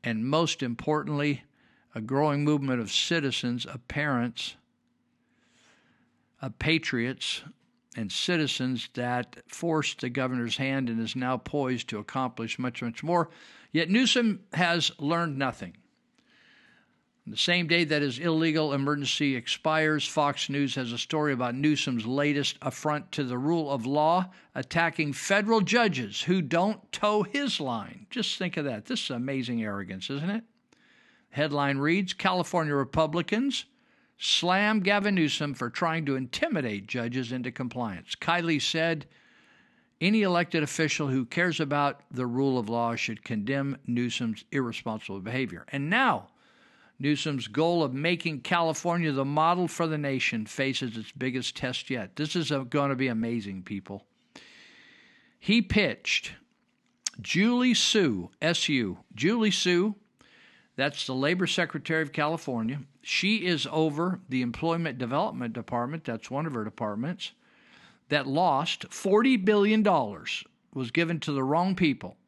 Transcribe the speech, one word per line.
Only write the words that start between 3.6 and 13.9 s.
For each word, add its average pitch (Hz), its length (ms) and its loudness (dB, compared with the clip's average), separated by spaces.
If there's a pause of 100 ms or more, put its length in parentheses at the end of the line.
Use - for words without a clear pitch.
of - 220 -12
parents, 127 720 -2 (1800)
of 131 180 -10
patriots, 135 840 0 (540)
and 107 140 -6
citizens 131 840 0
that 123 420 -2 (100)
forced 160 540 -2
the 127 80 -2
governor's 123 480 -2
hand 135 320 -2
and 113 120 -2
is 110 140 -4
now 127 220 -2
poised 127 520 -2
to 107 100 -6
accomplish 120 600 -4
much, 123 240 -6
much 117 200 -6
more. 170 260 2 (420)
Yet 165 200 0